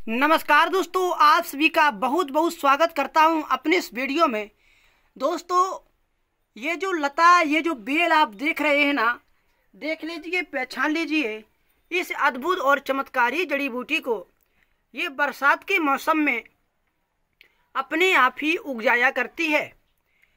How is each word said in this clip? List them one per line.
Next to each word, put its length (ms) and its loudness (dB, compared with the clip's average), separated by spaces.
नमस्कार 680 2
दोस्तों, 460 -2
आप 300 4
सभी 240 0
का 240 4
बहुत 380 -2
बहुत 240 0
स्वागत 380 2
करता 300 2
हूं 260 4
अपने 280 0
इस 180 -4
वीडियो 320 0
में। 240 -4
दोस्तों, 480 0
ये 200 -4
जो 160 -4
लता, 480 4
ये 200 0
जो 160 -4
बेल 360 0
आप 180 4
देख 320 -6
रहे 220 2
हैं 100 0
ना, 260 0
देख 300 -10
लीजिए, 400 -6
पहचान 460 -4
लीजिए 540 -4
इस 220 -4
अद्भुत 480 -2
और 200 2
चमत्कारी 640 -2
जड़ी 240 -4
बूटी 320 -6
को। 260 -6
ये 160 -6
बरसात 540 0
के 160 -2
मौसम 380 0
में 240 -2
अपने 400 0
आप 240 4
ही 180 -2
उग 260 -8
जाया 300 2
करती 400 -4
है। 200 -2